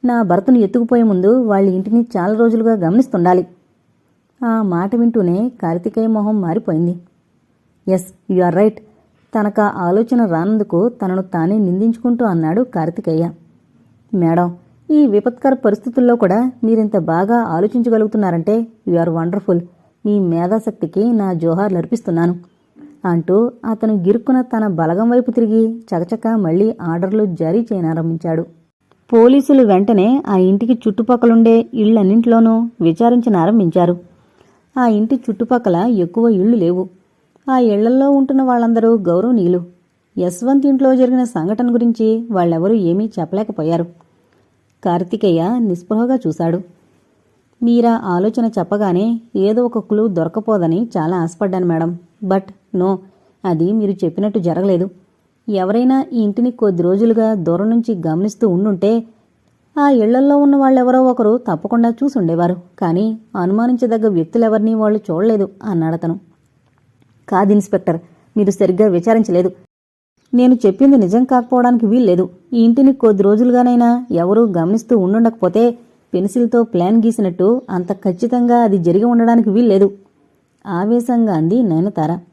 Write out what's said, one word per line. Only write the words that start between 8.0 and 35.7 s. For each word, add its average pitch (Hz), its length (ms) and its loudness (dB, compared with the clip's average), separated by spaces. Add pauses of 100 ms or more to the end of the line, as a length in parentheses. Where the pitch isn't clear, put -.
you 180 120 0
are 175 120 0
right." 214 260 0 (580)
తనకా 208 360 -2
ఆలోచన 220 500 0
రానందుకు 196 640 -2
తనను 190 320 -4
తానే 185 360 -2
నిందించుకుంటూ 226 680 -2
అన్నాడు 170 360 0
కార్తికేయ. 165 680 -4 (840)
"మేడం, 175 440 0 (340)
ఈ 294 160 4
విపత్కర 240 460 0
పరిస్థితుల్లో 240 640 0
కూడా 233 360 0 (120)
మీరింత 220 340 0
బాగా 175 420 0
ఆలోచించగలుగుతున్నారంటే 214 1300 -2 (220)
you 170 100 0
are 170 120 -2
wonderful. 175 480 -2 (460)
మీ 208 140 0
మేధాశక్తికి 190 960 -2
నా 202 200 -2
జోహార్లు 175 440 -2
అర్పిస్తున్నాను," 175 580 -2 (680)
అంటూ 185 460 0 (140)
అతను 220 280 -4
గిరుక్కున 233 480 0
తన 226 260 -4
బలగం 175 420 -2
వైపు 247 220 0
తిరిగి 226 480 0
చకచకా 220 560 -4
మళ్లీ 202 460 0
ఆర్డర్లు 185 440 -2
జారీ 180 480 -4
చేయనారంభించాడు. 165 720 -4 (680)
పోలీసులు 262 520 4
వెంటనే 202 640 2
ఆ 208 80 0
ఇంటికి 196 380 2
చుట్టుపక్కలుండే 226 1000 2
ఇళ్లన్నింటిలోనూ 226 960 2 (120)
విచారించనారంభించారు. 185 1160 2 (800)
ఆ 254 80 0
ఇంటి 226 300 0
చుట్టుపక్కల 233 600 -2